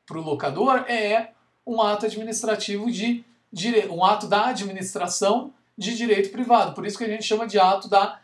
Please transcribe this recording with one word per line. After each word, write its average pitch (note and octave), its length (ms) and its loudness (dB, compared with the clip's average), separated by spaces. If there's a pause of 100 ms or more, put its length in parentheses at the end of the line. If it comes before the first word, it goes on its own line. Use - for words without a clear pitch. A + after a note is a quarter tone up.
pro D#3+ 160 -10
locador, D#3+ 580 0 (100)
é A3+ 420 0 (340)
um A3+ 160 -2
ato G#3 260 2
administrativo G#3+ 840 -4
de A#3 340 -2 (280)
dire-, G#3 360 0
um E3+ 160 0
ato G#3 220 2
da G3+ 200 2
administração G3 1080 -2 (260)
de A3 180 -4
direito G#3 340 2
privado. A#3 420 2
Por - 120 -10
isso G3+ 140 -6
que A#3 60 -4
a A3 40 -2
gente G#3+ 140 -6
chama A3+ 240 0
de G#3 140 2
ato F#3+ 280 4
da G3+ 340 2